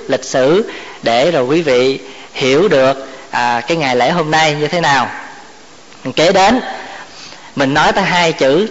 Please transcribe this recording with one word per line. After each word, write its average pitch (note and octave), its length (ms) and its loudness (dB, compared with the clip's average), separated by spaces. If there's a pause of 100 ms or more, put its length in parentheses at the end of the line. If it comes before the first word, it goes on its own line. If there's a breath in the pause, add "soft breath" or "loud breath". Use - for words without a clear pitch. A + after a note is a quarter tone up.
lịch C3 160 -2
sử D3+ 460 2 (320 loud breath)
để B2 280 2
rồi D3 140 0
quý D3+ 180 0
vị C3 380 2 (320 loud breath)
hiểu C#3+ 360 2
được, C3+ 400 2 (220 loud breath)
à, A#2+ 300 -2
cái E3 160 -4
ngày C3+ 200 0
lễ B2 140 2
hôm E3 200 -2
nay D#3+ 240 2
như D3 140 -2
thế F3 120 -2
nào. C3+ 300 0 (1040)
Kế E3 160 4
đến G3+ 280 4 (960 loud breath)
mình C3+ 180 0
nói E3 180 2
tới G#3+ 120 0
hai F3 280 0
chữ C#3+ 380 2